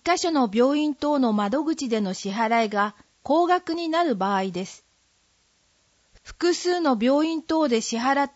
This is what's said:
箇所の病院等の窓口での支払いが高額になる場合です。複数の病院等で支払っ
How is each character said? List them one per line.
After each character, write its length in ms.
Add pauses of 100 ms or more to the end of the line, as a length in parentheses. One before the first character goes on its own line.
箇 140
所 140
の 200
病 280
院 160
等 240
の 120
窓 320
口 260
で 120
の 120
支 180
払 340
い 40
が 260 (280)
高 220
額 300
に 120
な 160
る 120
場 200
合 120
で 180
す。 200 (1400)
複 320
数 260
の 220
病 260
院 140
等 260
で 140
支 160
払 260
っ 120